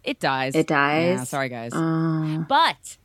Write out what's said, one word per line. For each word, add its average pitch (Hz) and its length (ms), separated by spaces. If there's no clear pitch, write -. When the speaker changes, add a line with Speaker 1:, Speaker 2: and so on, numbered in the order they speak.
Speaker 1:
It - 160
dies. 135 340
Speaker 2:
It 156 140
dies? 156 500
Speaker 1:
Yeah, 127 60
sorry, 135 260
guys. 120 240
Speaker 2:
Oh. 160 720
Speaker 1:
But - 580